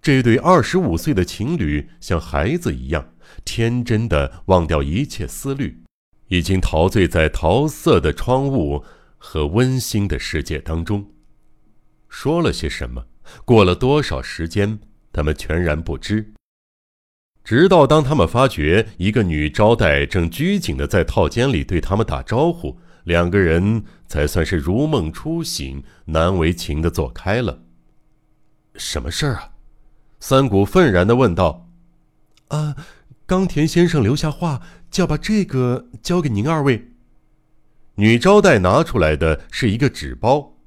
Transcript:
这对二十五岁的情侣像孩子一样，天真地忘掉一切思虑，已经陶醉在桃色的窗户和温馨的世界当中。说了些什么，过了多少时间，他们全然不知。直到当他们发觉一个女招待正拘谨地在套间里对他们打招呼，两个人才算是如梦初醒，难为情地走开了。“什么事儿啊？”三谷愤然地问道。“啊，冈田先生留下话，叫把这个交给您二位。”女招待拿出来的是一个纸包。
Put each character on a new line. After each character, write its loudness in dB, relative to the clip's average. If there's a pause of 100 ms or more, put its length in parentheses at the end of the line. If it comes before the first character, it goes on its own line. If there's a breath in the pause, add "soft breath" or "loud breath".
这 2
对 4
二 4
十 -2
五 0
岁 -2
的 2
情 -6
侣 -4 (100)
像 -4
孩 -2
子 -4
一 -10
样， -6 (300 soft breath)
天 -2
真 -2
地 -4
忘 4
掉 0
一 -2
切 -10
思 -10
虑， -8 (460)
已 2
经 0
陶 2
醉 2
在 0
桃 0
色 2
的 0
窗 -2
户 -2 (320 soft breath)
和 -6
温 0
馨 -4
的 -6
世 -6
界 -8
当 -6
中。 -6 (960)
说 -2
了 2
些 -6
什 -8
么， -12 (380 loud breath)
过 6
了 4
多 0
少 -6
时 -8
间， -2 (320)
他 -4
们 0
全 -4
然 -2
不 -8
知。 -6 (1120)
直 4
到 6
当 4
他 -2
们 4
发 2
觉 0 (100)
一 -2
个 2
女 -2
招 4
待 2
正 -2
拘 -2
谨 -6
地 -4
在 2
套 0
间 -2
里 -2
对 -2
他 -2
们 0
打 -6
招 -2
呼， -10 (280 soft breath)
两 2
个 2
人 2 (220 loud breath)
才 -2
算 -2
是 -4
如 -2
梦 -2
初 -8
醒， -10 (240 soft breath)
难 0
为 2
情 -6
地 0
走 -6
开 -6
了。 -8 (1120)
“什 -8
么 -8
事 -6
儿 -2
啊？” -16 (680)
三 2
谷 2
愤 4
然 4
地 4
问 2
道。 -2 (800)
“啊， -4 (500 loud breath)
冈 0
田 0
先 4
生 0
留 2
下 -2
话， -4 (300 loud breath)
叫 0
把 0
这 0
个 -2 (140)
交 -2
给 -2
您 -2
二 -2
位。” 0 (1040)
女 4
招 6
待 6
拿 4
出 -2
来 4
的 -2
是 -2
一 -2
个 0
纸 -10
包。 -2